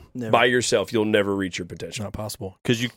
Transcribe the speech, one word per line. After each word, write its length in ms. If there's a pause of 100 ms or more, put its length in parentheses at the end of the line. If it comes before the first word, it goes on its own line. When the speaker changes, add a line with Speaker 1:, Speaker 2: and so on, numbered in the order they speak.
(160)
Speaker 1:
Never. 160
Speaker 2:
By 140
yourself, 460
you'll 140
never 300
reach 240
your 60
Speaker 3:
It's 80
Speaker 2:
potential. 320
Speaker 3:
not 80
possible. 500
'Cause 180
you, 160